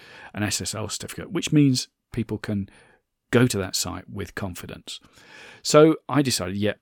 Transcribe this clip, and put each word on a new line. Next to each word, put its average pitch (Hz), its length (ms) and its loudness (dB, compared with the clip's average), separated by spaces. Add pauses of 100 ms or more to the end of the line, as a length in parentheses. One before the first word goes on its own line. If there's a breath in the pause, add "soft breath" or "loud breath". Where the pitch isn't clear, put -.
(340 loud breath)
an 98 80 -6
S 101 180 -2
S 92 140 -8
L 107 160 -8
certificate, - 420 -12
which - 220 -4
means 139 340 4 (260)
people 110 260 -4
can 101 280 -4 (640 soft breath)
go 120 160 4
to 113 140 0
that 95 160 -6
site 90 340 -8
with 101 240 -12
confidence. - 640 -12 (640 loud breath)
So 156 360 8 (120)
I 139 140 2
decided, 95 320 -4
"Yeah, 101 260 -2